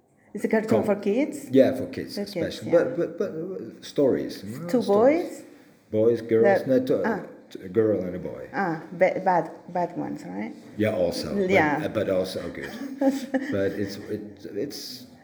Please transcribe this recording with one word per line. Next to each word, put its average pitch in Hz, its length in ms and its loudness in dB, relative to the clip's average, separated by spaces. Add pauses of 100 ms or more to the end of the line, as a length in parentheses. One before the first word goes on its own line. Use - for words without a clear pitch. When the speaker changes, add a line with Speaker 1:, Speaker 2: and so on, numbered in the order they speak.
(340)
Speaker 1:
It's 202 100 -8
a 220 40 2
cartoon 220 200 2
Speaker 2:
com- 214 160 4
Speaker 1:
for 208 120 4
kids? 233 540 -2
Speaker 2:
Yeah, 127 240 6
for 101 120 -4
kids - 300 -8
Speaker 1:
For 202 100 -4
kids, - 100 -10
Speaker 2:
especially. 160 360 -4
Speaker 1:
yeah. 165 120 6
Speaker 2:
But, - 140 -4
but, - 200 -4
but, 196 140 -2
uh, 165 500 -10
stories, 107 640 0
you 113 160 -10
know, 170 80 -8
Speaker 1:
Two 240 140 2
Speaker 2:
stories. 226 460 4
Speaker 1:
boys? - 140 -12 (480)
Speaker 2:
Boys, 110 300 4
girls, 113 240 4 (200)
Speaker 1:
That 131 40 -6
Speaker 2:
no, 131 100 6 (120)
to, 135 40 4 (120)
Speaker 1:
ah. 214 140 -2 (300)
Speaker 2:
to, - 140 -16
a 95 40 -10
girl 107 340 4
and 90 120 -6
a 90 40 -6
boy. 64 340 -10
Speaker 1:
Ah, 160 300 -2 (100)
ba-, 180 320 2
bad, 175 260 2 (180)
bad 175 280 -4
ones, 147 300 -8
right? 98 260 -10 (240)
Speaker 2:
Yeah, 104 180 0
also. 90 400 -2 (140)
Speaker 1:
Yeah. 156 320 4
Speaker 2:
But, - 140 -4
but 98 160 0
also 92 300 0 (100)
good. 69 200 -10 (300)
Speaker 1:
<laughs> - 560 -2
Speaker 2:
But 98 160 0 (100)
it's, 98 140 -6
it, 104 500 -10 (180)
it's, - 420 -14 (180)